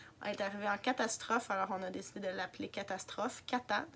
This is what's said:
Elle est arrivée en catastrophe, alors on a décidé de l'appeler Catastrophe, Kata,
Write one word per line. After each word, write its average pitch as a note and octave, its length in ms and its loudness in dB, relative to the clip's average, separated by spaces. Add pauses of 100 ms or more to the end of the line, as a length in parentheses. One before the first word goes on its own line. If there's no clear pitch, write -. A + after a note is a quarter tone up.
(240)
Elle G#3 80 0
est - 80 -2
arrivée G3+ 280 0
en G3+ 100 4
catastrophe, A#3 720 2
alors F#3+ 200 2
on F#3+ 120 0
a F#3 80 -2
décidé F#3+ 300 -6
de F#3+ 160 0
l'appeler F#3+ 320 -4
Catastrophe, G3+ 800 -2
Kata, B3 500 2